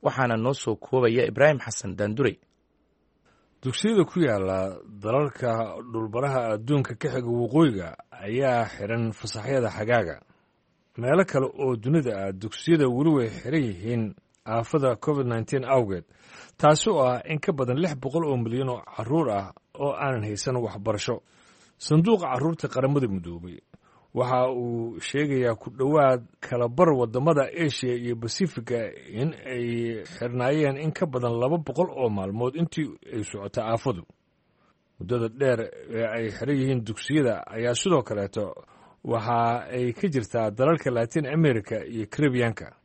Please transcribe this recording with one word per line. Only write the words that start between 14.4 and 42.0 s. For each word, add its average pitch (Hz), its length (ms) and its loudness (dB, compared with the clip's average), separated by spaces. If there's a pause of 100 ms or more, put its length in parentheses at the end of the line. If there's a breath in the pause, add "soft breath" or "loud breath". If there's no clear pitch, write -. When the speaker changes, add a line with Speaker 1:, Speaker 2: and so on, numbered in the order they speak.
Speaker 2:
aafada 123 500 0
covid 143 300 0
nineteen 120 380 -2
awgeed, 113 400 2 (520 loud breath)
taasi 151 320 6
oo 165 140 4
ah 123 240 2
in 156 140 -2
ka - 120 -2
badan 131 260 0
lix 165 200 0
boqol 139 280 -2
oo 139 100 2
milyan 120 340 -2
oo 120 160 -6
carruur 135 440 0
ah 98 200 -2 (220)
oo 139 200 -2
aanan 131 300 -2
haysan 104 340 -2
waxbarasho. 107 600 -2 (640 soft breath)
Sanduuqa 175 460 4
carruurta 143 420 -2
Qaramada 135 400 2
Midoobay 85 500 -8 (560 soft breath)
waxa 127 260 2 (100)
uu 120 500 -4
sheegayaa 135 540 0
ku - 160 -14
dhowaad 131 520 4 (160)
kala 120 300 -2
bar 165 220 4
waddamada 135 640 2
Asia 135 420 -2
iyo 120 220 -4
Pacifica 117 640 -4 (260)
in 110 240 -2 (160)
ay 117 580 -4
xirnaayeen 135 760 0
in 156 120 -2
ka 185 140 -2
badan 123 320 -2
laba 135 200 2
boqol 165 340 0
oo 131 160 0
maalmood 107 480 -2
intii 160 320 -2 (240)
ay 107 120 -4
socota 101 380 -6
aafadu. 113 400 -2 (960)
Muddada 113 280 -2
dheer 123 320 2 (320)
ee 113 160 -2
ay 113 220 -4
xiran 123 260 -2
yihiin 131 280 0
dugsiyada 120 500 0 (120)
ayaa 120 280 -2
sidoo 160 280 2
kaleeto 104 420 -4 (600 soft breath)
waxa 117 680 0
ay 123 220 -2
ka - 160 -2
jirtaa 117 420 0
dalalka 135 400 2
Latin 117 360 0
America 131 580 2
iyo 110 240 -6